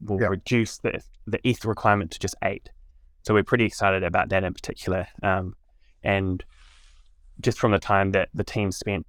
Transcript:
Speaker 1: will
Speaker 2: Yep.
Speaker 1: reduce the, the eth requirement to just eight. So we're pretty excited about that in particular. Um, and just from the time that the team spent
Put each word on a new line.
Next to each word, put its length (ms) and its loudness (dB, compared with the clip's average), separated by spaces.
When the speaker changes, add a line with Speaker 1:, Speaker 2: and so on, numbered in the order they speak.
Speaker 1:
will 180 -2
Speaker 2:
Yep. 100 2
Speaker 1:
reduce 480 -2
the, 220 -4
the 200 -4
eth 180 0
requirement 460 2
to 80 -14
just 240 -6
eight. 260 -6
So 120 0
we're 100 4
pretty 200 2
excited 380 0
about 280 0
that 120 2
in 100 -2
particular. 540 -6
Um, 320 -2
and 420 0
just 180 0
from 120 4
the 80 6
time 340 2
that 220 2
the 80 -2
team 300 -2
spent 360 -6